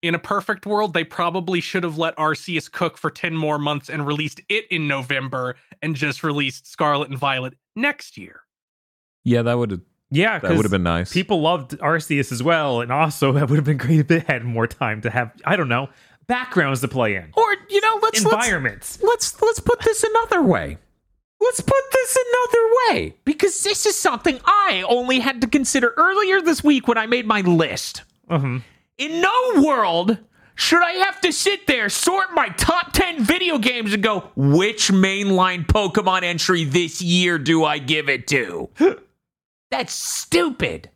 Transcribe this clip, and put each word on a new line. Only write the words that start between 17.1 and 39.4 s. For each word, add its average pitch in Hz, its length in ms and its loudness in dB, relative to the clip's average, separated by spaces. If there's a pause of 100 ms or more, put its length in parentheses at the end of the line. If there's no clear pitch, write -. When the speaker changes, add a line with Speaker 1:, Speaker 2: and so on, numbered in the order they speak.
Speaker 3:
in. 82 200 -10
Speaker 2:
Or, 427 200 2 (120)
you 403 140 2
know, 440 180 2
let's, 440 220 2
Speaker 3:
Environments. 165 800 -2
Speaker 2:
let's, 453 320 2
let's, - 80 -2
let's 453 180 2
put 480 200 0
this 440 240 2
another 440 360 2
way. 90 380 0 (640)
Let's 480 180 0
put 539 220 2 (100)
this 523 240 0
another 480 540 2 (180)
way, - 360 -2
because 302 400 0
this 403 220 -2
is 415 120 0
something 262 480 0
I 370 420 2
only 247 320 2
had 254 220 -4
to 262 40 0
consider 240 520 2
earlier 381 420 4
this 330 240 0
week 294 240 4
when 233 100 4
I 220 80 -2
made 240 200 0
my 214 160 2
list. 165 600 0 (280)
Speaker 3:
Mm-hmm. 135 280 -2 (420)
Speaker 2:
In 320 200 -4
no 427 460 2
world 202 500 0 (380)
should - 280 2
I 339 100 0
have 381 300 -2
to 349 100 2
sit 392 340 -2
there, 233 220 0
sort 370 460 -2
my 269 160 2
top 349 420 -2
ten 339 320 0
video 339 340 0
games 226 360 -2
and 208 80 -2
go, 208 340 0
"Which 165 520 2
mainline 190 760 2
Pokemon 190 560 2
entry 175 420 0
this 156 380 0
year 175 360 2
do 160 260 2
I 151 140 0
give 143 300 -2
it 131 200 -2
to?" 117 400 -2 (100)
<gasps> 339 220 2 (720)